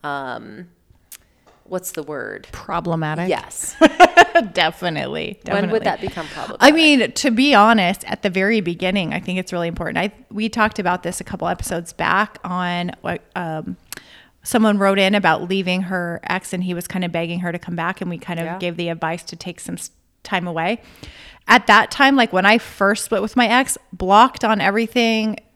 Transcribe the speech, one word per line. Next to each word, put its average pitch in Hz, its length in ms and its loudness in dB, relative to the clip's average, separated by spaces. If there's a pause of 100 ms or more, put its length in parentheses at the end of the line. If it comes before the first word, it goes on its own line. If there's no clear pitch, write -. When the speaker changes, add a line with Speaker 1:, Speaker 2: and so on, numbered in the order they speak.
Speaker 1:
um, 135 640 -10 (960)
what's 180 280 -10
the 156 100 -10
word? 123 480 -10
Speaker 2:
Problematic? 165 760 -4
Speaker 1:
Yes. - 500 -6
Speaker 2:
<laughs> 339 760 6
Definitely, 160 920 -4
Speaker 1:
When 196 260 -2
would 220 120 -2
Speaker 2:
definitely. - 20 -10
Speaker 1:
that 185 160 -2
become 175 280 -8
problematic? - 320 -12
Speaker 2:
I 262 100 8
mean, 294 420 4
to - 180 0
be 262 240 4
honest, 208 520 6
at - 160 -6
the 196 80 0
very 196 300 2
beginning, 170 520 -2
I 175 80 -4
think 185 180 -6
it's 185 140 -8
really 170 160 -2
important. 165 300 -6
I, 196 140 -2 (180)
we 214 180 -4
talked 220 300 -2
about 180 240 -2
this 180 180 -8
a 180 40 -12
couple 170 240 -6
episodes - 440 -6
back 185 520 -2
on 180 560 -4
what, 175 220 -8 (120)
um, 170 420 -8 (680)
someone 214 360 2
wrote 196 200 2
in 196 160 4
about 175 340 2
leaving 185 340 -2
her 175 420 -6
ex, - 280 -6
and 180 120 -4
he 180 80 -4
was 175 160 -6
kinda 185 200 -6
begging 170 320 -6
her 175 120 -4
to 175 60 -8
come 175 180 -10
back, 170 240 -6
and 175 80 -6
we 175 100 -8
kind 170 220 -10
of 165 60 -6
Speaker 1:
Yeah. 175 120 -8
Speaker 2:
gave 175 180 -6
the 170 120 -6
advice 165 360 -6
to - 120 -16
take - 240 -14
some 175 140 -10
s-, - 160 -14 (320)
time 180 240 -6
away. 175 340 -4 (680)
At 226 180 6
that 220 240 6
time, 277 260 4
like, 233 160 2
when 185 140 2
I 220 120 6
first - 460 0
split 202 180 0
with 214 140 -4
my 240 120 4
ex, 254 280 2 (160)
blocked 208 520 4
on 214 160 2
everything. 220 800 0 (180)